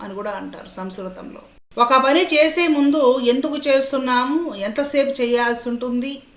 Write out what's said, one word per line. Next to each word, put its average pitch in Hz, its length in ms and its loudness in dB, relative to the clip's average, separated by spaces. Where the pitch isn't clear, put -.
అని 196 120 -12
కూడా 208 180 -8
అంటారు 190 380 -12
సంస్కృతంలో. 185 720 -8
ఒక 240 200 4
పని 277 260 4
చేసే 320 440 4
ముందు 285 520 4
ఎందుకు 262 380 0
చేస్తున్నాము, 269 1000 0
ఎంతసేపు 277 540 0
చేయాల్సి 240 600 0
ఉంటుంది, 247 520 -4